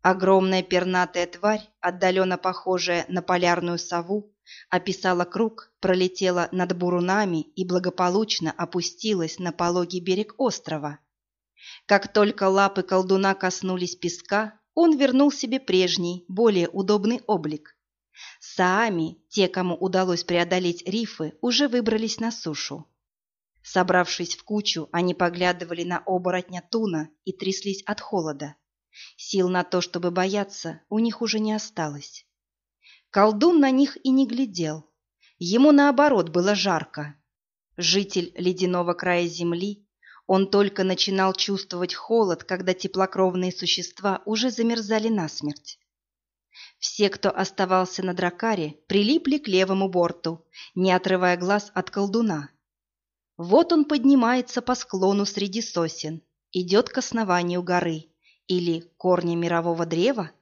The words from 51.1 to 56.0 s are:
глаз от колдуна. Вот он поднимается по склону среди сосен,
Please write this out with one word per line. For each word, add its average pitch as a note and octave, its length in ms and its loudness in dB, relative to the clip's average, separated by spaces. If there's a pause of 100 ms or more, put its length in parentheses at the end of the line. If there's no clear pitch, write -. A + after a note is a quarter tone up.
глаз G3+ 380 -2
от F#3 160 -6
колдуна. G3 600 -2 (840)
Вот B3 360 4
он D4+ 140 4
поднимается B3+ 760 2
по B3 140 0
склону G3 500 0
среди G#3 360 -4
сосен, E3 600 -6 (300)